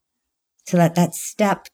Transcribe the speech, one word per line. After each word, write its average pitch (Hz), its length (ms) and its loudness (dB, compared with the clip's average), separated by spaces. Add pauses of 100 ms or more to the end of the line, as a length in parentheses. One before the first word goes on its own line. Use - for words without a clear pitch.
(680)
to 180 100 -2
let 170 180 2
that 170 200 0
step - 580 -4